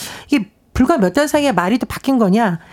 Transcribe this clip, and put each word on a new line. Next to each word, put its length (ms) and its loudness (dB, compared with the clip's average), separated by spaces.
이게 220 -2
불과 240 2
몇 160 2
달 160 0
사이에 240 0
말이 240 0
또 80 -4
바뀐 320 -4
거냐, 420 0